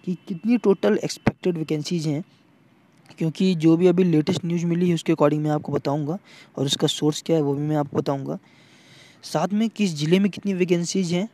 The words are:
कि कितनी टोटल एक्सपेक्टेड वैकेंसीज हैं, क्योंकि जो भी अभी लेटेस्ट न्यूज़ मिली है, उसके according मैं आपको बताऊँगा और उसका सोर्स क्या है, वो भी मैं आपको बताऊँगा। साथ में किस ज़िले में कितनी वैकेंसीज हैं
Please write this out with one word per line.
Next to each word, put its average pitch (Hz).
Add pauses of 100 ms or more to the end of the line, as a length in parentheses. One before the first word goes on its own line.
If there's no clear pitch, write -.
कि 185 (140)
कितनी 214
टोटल 202
एक्सपेक्टेड -
वैकेंसीज 156
हैं, 151 (920)
क्योंकि 185
जो 160
भी 180
अभी 180
लेटेस्ट 165
न्यूज़ 170
मिली 170
है, 175
उसके 165
according 151
मैं 151
आपको 151
बताऊँगा 147 (400)
और 135
उसका 143
सोर्स 151
क्या 165
है, 156
वो 143
भी 139
मैं 151
आपको 147
बताऊँगा। 143 (880)
साथ 156
में 214
किस 202
ज़िले 160
में 202
कितनी 196
वैकेंसीज 175
हैं 185